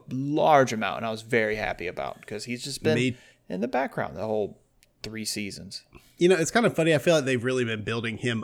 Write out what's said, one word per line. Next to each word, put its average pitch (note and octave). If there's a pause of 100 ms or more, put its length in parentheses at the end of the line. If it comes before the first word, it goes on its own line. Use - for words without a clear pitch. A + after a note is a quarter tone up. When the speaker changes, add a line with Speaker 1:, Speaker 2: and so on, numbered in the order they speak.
(100)
Speaker 1:
large C#3+
amount, G2
and A2+
I A2+
was A2
very A2
happy G2
about -
'cause G#2
he's B2
just C#3
been D#3
Speaker 2:
Me B2 (340)
Speaker 1:
in F#3
the A#3+
background -
the F#2
whole G#2+ (440)
three A2
seasons. G2 (340)
Speaker 2:
You F3
know, F#3
it's D#3+
kind A#3
of -
funny. D#3+
I C#3+
feel E3+
like D3
they've B2+
really B2+
been A2
building A2+
him A#2